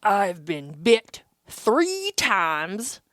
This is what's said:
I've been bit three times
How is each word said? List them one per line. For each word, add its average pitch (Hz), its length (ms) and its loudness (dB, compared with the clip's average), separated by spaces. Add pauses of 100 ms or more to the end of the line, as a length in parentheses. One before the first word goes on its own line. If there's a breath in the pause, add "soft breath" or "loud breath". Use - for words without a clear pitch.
I've 196 420 2
been 147 280 -8 (100)
bit 226 400 2 (240)
three 370 680 0
times 180 840 -2 (120)